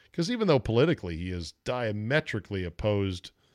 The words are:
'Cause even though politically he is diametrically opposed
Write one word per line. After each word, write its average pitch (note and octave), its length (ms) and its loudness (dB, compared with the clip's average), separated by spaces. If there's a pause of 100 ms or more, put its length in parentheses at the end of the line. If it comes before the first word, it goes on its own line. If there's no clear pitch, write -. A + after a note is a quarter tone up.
(120)
'Cause E3+ 180 -2
even A3 180 0
though C#3+ 100 6
politically A2+ 580 2
he F2+ 140 -4
is F2 220 -6 (120)
diametrically A2 1000 -2
opposed G2 680 -2 (240)